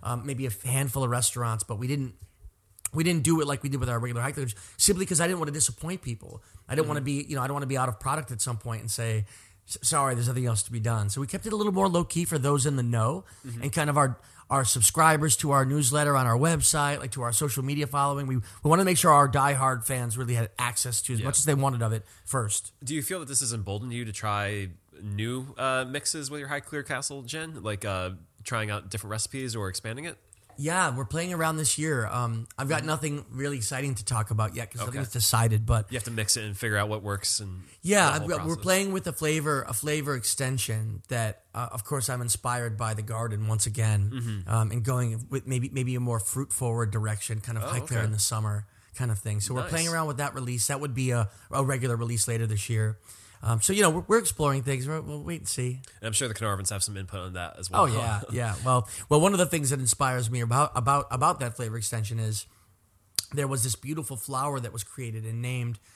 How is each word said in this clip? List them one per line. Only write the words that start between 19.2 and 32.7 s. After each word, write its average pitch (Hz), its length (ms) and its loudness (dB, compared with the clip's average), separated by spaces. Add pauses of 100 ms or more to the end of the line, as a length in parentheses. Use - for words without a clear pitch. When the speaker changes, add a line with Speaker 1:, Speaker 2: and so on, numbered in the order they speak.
Speaker 1:
diehard 131 580 4
fans 120 320 -2
really 123 160 -2
had 113 240 0
access 120 440 0
to 131 100 -4
as 110 80 0
Speaker 2:
Yeah. 110 60 -2
Speaker 1:
much 135 120 2
as - 60 2
they 147 100 4
wanted 135 280 2
of 110 100 0
it 110 120 -4 (200)
first. - 480 -2 (100)
Speaker 2:
Do 131 140 -6
you 139 80 -2
feel 185 160 -4
that 135 80 -10
this 135 100 0
has 120 140 -2
emboldened 107 400 -4
you 120 120 -6
to 107 80 -8
try 101 580 -2 (300)
new, 117 560 -4
uh, 131 320 0
mixes 139 400 -6
with 147 120 -10
your 139 80 -10
Highclere 143 360 -6
Castle 139 380 -6
gin, 156 400 -10
like, 104 220 -4
uh, 92 260 -2 (320)
trying 110 300 -4
out 95 180 -8
different 107 220 -8
recipes 120 420 -6
or 101 140 -4
expanding 117 380 -8
it? - 120 -12 (440)
Speaker 1:
Yeah, 160 320 2
we're 131 120 -2
playing 175 260 -4
around 160 240 0
this 151 220 0
year. 147 280 0
Um, 117 400 -2 (120)
I've 135 100 -4
got 151 120 2